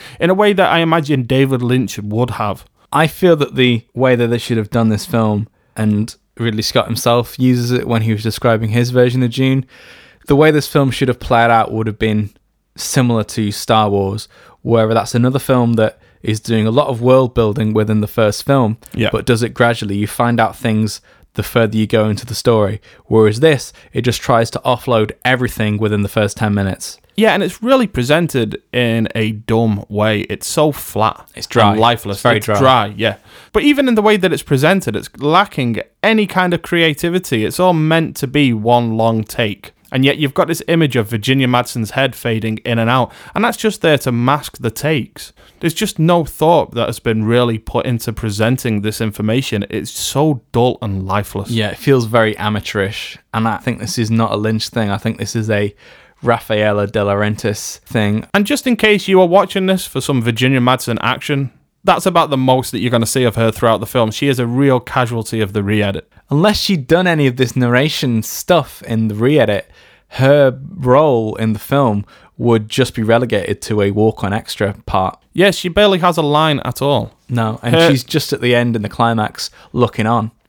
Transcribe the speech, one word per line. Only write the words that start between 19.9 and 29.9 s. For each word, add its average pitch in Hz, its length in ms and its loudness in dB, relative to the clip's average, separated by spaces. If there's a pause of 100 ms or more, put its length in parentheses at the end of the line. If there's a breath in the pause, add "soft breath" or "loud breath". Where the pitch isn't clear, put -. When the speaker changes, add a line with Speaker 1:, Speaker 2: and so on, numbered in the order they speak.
Speaker 2:
You 104 120 -2
find 120 320 0
out 113 160 0
things 110 440 -2 (360 soft breath)
the - 80 -4
further 110 340 0
you 110 100 2
go 110 220 2
into 104 160 -4
the 104 100 -10
story. 104 460 0 (240 soft breath)
Whereas 110 340 4
this, 147 320 2 (220 soft breath)
it 123 80 -2
just 120 200 -2
tries 117 300 2
to - 140 -8
offload 117 460 0 (120)
everything 120 540 0
within 104 240 0
the 101 80 -2
first 104 260 -2
ten 107 180 0
minutes. 98 460 -4 (160)
Speaker 1:
Yeah, 220 180 2
and 202 100 0
it's 180 200 -6
really 254 240 2
presented 131 760 0 (120)
in 113 420 0
a 110 160 0
dumb 110 560 0
way. 104 340 0